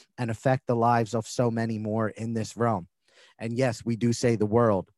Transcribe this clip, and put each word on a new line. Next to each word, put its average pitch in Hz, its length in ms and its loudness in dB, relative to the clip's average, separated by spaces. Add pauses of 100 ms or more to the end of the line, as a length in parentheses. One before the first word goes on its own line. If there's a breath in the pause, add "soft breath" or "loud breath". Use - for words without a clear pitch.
(180 loud breath)
and 120 120 -4
affect 127 380 -2
the 123 80 2
lives 117 380 2
of 113 140 -2
so 120 220 0
many 113 280 -2
more 110 320 -2
in 113 240 -8
this 107 240 -6
realm. 107 300 0 (520 soft breath)
And 117 180 -6
yes, 127 280 -2
we 117 100 0
do 117 160 2
say 117 240 2
the 107 100 0
world 107 520 2